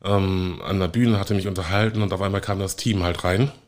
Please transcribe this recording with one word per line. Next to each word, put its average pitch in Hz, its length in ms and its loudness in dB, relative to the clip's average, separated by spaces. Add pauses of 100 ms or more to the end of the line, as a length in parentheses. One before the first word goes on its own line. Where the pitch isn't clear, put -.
ähm, 95 600 0
an 95 140 -2
der 92 80 2
Bühne, 110 320 2
hatte 98 140 -2
mich 98 160 0
unterhalten 101 520 0
und 95 120 0
auf 92 80 -2
einmal 98 180 0
kam 98 200 -2
das 95 180 -4
Team 101 260 0
halt 87 220 -2
rein. 107 260 2 (160)